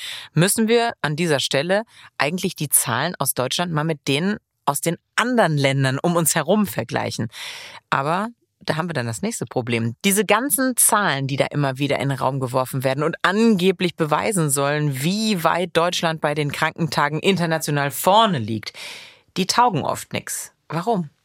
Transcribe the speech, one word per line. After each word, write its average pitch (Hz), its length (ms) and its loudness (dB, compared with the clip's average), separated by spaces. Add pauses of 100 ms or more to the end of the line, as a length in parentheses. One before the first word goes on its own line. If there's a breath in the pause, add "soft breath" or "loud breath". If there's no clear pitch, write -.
(340 loud breath)
müssen 202 340 2
wir 233 260 2 (100)
an 147 120 -2
dieser 151 240 2
Stelle 175 440 0 (340 loud breath)
eigentlich 175 380 -2
die 147 140 -4
Zahlen 131 500 0
aus - 160 -2
Deutschland 170 360 -2
mal 151 120 0
mit 160 240 -4
denen 170 300 0 (280)
aus 143 160 0
den 165 160 -2 (180)
anderen 208 440 2
Ländern 135 400 2
um 175 160 2
uns 165 180 2
herum 180 320 2
vergleichen. 113 640 -4 (640 loud breath)
Aber 165 380 0 (320)
da - 160 -2
haben 170 120 -2
wir 160 60 -6
dann 123 100 -2
das 113 160 -6
nächste 202 240 -6
Problem. 117 500 -2 (100)
Diese 196 200 2
ganzen 262 500 2
Zahlen, 156 520 2
die 135 100 -2
da 143 80 2
immer 135 320 -2
wieder 139 220 -2
in 139 100 -2
den 135 80 -2
Raum 135 220 -2
geworfen 127 440 -2
werden 135 200 0
und 160 180 -2
angeblich 185 720 2
beweisen 165 540 2
sollen, 139 540 0
wie 202 400 0
weit 170 300 2
Deutschland 165 460 0
bei 151 140 0
den 147 180 -2
Krankentagen 156 680 0
international 156 720 0
vorne 190 480 4
liegt, 110 340 -6 (640 loud breath)
die 185 80 0
taugen 220 380 2
oft - 300 -6
nix. - 380 -8 (160)
Warum? 180 440 -2 (140)